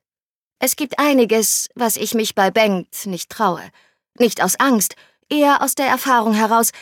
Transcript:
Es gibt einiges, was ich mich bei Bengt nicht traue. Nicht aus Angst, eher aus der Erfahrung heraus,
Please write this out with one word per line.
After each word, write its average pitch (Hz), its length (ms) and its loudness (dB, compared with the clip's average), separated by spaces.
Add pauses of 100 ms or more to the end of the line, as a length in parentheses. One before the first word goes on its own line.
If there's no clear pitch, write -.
(600)
Es 262 160 -2
gibt - 240 -6
einiges, 240 760 2
was 226 240 -2
ich - 160 -6
mich 220 220 -2
bei 190 160 2
Bengt 202 540 -2
nicht 185 260 -10
traue. 175 400 -4 (460)
Nicht - 260 2
aus 185 160 -2
Angst, 247 360 0 (340)
eher 285 340 2
aus 269 120 -2
der 277 120 -2
Erfahrung 240 460 2
heraus, 220 380 2 (100)